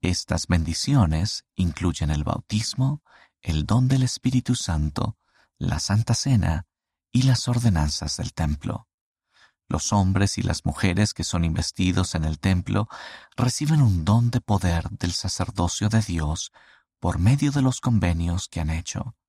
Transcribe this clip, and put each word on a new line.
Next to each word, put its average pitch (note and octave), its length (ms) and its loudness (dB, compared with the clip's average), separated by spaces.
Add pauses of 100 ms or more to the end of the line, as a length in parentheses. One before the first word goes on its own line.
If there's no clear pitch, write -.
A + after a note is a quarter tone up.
Estas - 460 -2
bendiciones E2 960 2 (120)
incluyen E2 540 0
el D2+ 120 0
bautismo, C3 800 -4 (400)
el A#2+ 240 0
don B2+ 220 2
del C3+ 160 2
Espíritu B2+ 500 0
Santo, - 640 -2 (400)
la - 220 -2
Santa A2 340 0
Cena F2 540 0 (420)
y B2+ 120 2
las C3 260 2
ordenanzas F2+ 680 0
del E2 140 -6
templo. D2+ 560 -4 (800)
Los - 240 -2
hombres G2 460 2
y - 40 -2
las - 220 -2
mujeres G2 500 0
que - 100 -6
son E2+ 200 0
investidos F2+ 720 0
en D#2+ 100 0
el D#2 140 -2
templo F#2+ 500 0 (460)
reciben D3 480 2
un F#2 220 4
don A#2 260 4
de A#2+ 100 0
poder E2+ 500 0
del - 220 -4
sacerdocio - 760 -2
de A2 120 4
Dios D#2+ 520 -4 (480)
por E2+ 180 -2
medio C#3 320 4
de C#3 120 0
los C3 180 0
convenios F2 680 0
que - 140 -8
han D#2 100 -2
hecho. - 460 -6 (120)